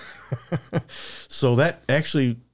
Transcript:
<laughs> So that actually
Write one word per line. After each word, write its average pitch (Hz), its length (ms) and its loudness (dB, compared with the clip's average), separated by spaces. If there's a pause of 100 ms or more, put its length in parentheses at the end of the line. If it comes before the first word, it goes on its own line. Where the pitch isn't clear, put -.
(320)
<laughs> - 480 -6 (480)
So 120 280 2
that 160 320 2
actually 135 480 2 (180)